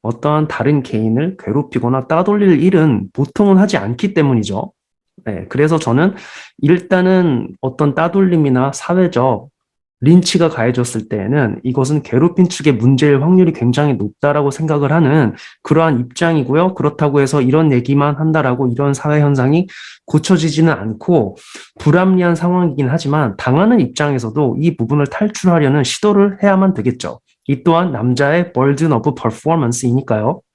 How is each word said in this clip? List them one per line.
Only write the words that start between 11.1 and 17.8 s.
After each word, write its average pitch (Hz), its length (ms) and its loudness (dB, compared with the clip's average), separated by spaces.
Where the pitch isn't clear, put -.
이것은 135 380 -2
괴롭힌 170 480 2
측의 147 240 -2
문제일 135 480 2
확률이 175 320 4
굉장히 131 400 0
높다라고 139 560 -2
생각을 147 420 -2
하는 151 440 2
그러한 160 380 2
입장이고요. 160 760 0
그렇다고 147 480 0
해서 139 180 0
이런 143 320 2
얘기만 139 440 2